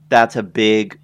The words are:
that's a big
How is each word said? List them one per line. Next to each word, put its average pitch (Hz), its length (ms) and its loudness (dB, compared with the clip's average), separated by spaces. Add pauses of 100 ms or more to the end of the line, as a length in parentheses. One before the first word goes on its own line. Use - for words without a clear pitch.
that's 117 260 2
a 113 80 -4
big 107 600 -2